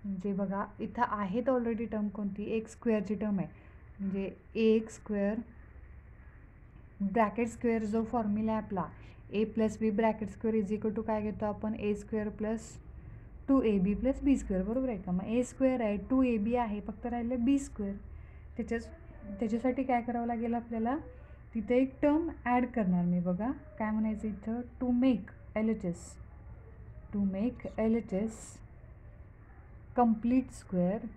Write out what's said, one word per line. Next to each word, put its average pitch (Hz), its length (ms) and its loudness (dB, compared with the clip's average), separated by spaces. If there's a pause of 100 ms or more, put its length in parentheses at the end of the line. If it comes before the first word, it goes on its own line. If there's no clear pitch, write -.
म्हणजे 196 300 -2
बघा 196 300 0 (160)
इथं 220 280 -2
आहेत 208 400 0
already 233 440 0
टर्म 208 160 -2
कोणती, 208 480 -4
एक्स 220 160 -4
स्क्वेअरची 214 420 0
टर्म 208 240 0
आहे, 156 100 0 (500)
म्हणजे 196 320 -2 (240)
ए 220 220 6
एक्स 220 200 0
स्क्वेअर 208 420 0 (1600)
ब्रॅकेट 214 460 2
स्क्वेअर 226 360 0
जो 220 200 0
फॉर्म्युला 220 480 0
आहे 214 100 0
आपला, 190 220 -4 (460)
a 208 120 2 (120)
plus 220 260 2
b 220 120 4
bracket 214 400 2
square 220 240 -2
is 202 160 2
equal 214 240 0
to 220 100 -2
काय 214 160 0
घेतो 214 220 -2
आपण, 208 300 -2
ए 208 200 0
स्क्वेअर 214 360 -2
प्लस 214 380 -4 (800)
टू 269 140 8
ए 208 160 6
बी 190 160 4
प्लस 269 280 0
बी 269 140 6
स्क्वेअर, 185 280 0
बरोबर 254 240 0
आहे 208 100 -2
का? 180 140 -4
मग 180 120 0
ए 240 180 2
स्क्वेअर 254 380 2
आहे, 208 160 2 (140)
टू 262 120 6
ए 240 160 4
बी 226 180 2
आहे, 208 300 0
फक्त 226 200 -8
राहिलं 240 380 0
बी 277 140 6
स्क्वेअर. 202 360 -4 (640)
त्याच्याच, 233 300 -2 (540)
त्याच्यासाठी 247 440 0
काय 240 180 2
करावं 233 240 -2
लागेल 233 280 0
आपल्याला, 233 420 0 (580)
तिथे 233 260 4
एक 262 220 2
term 302 260 6 (160)
add 247 300 4
करणार 180 300 4
मी 175 160 4
बघा, 180 300 0 (280)
काय 214 120 0
म्हणायचं 220 380 0
इथं, 220 320 -4 (200)
to 254 100 0 (120)
make 254 320 2 (220)
एलएचएस, 214 520 0 (1040)
to 202 200 2
make 233 340 -2 (100)
एलएचएस 220 640 2 (1600)
complete 240 640 4
square 180 440 0 (100)